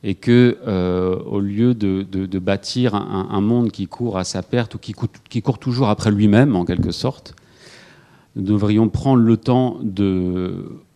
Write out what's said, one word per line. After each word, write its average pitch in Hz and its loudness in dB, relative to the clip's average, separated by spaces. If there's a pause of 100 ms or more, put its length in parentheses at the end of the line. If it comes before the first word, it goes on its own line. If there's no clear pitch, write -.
Et 101 -4
que, 120 4
euh, 92 0
au 107 -4
lieu 104 0
de, 98 -2
de, 95 -4
de 92 -6
bâtir 98 -2
un, 98 -4
un 101 -2
monde 117 2
qui 98 -8
court 110 -6
à 92 -4
sa 92 -6
perte 120 -4
ou - -10
qui - -12
court, - -6 (200)
qui 117 -4
court - -2
toujours 123 0
après 107 0
lui-même, 107 4
en 90 0
quelque - -2
sorte, - -8 (1000)
nous 101 -6
devrions 104 2
prendre 131 2
le 113 4
temps 127 0
de 92 -4 (140)